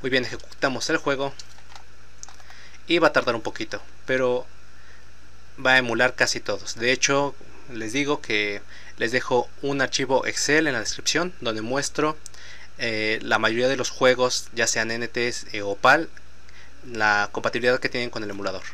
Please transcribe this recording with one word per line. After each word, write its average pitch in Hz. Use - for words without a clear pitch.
Muy 135
bien, 127
ejecutamos -
el 160
juego 139
y 165
va 165
a -
tardar 123
un 113
poquito, 110
pero 127
va 131
a 131
emular 123
casi 120
todos. 101
De 117
hecho, 139
les 110
digo 143
que 104
les 113
dejo 127
un 139
archivo 127
Excel 147
en 139
la 117
descripción 165
donde 110
muestro, 139
eh, 110
la 113
mayoría 113
de 135
los 123
juegos, 127
ya 113
sean 113
N 117
T 123
S 110
o 101
pal, 151
la 107
compatibilidad 123
que 131
tienen 123
con 107
el 104
emulador. 98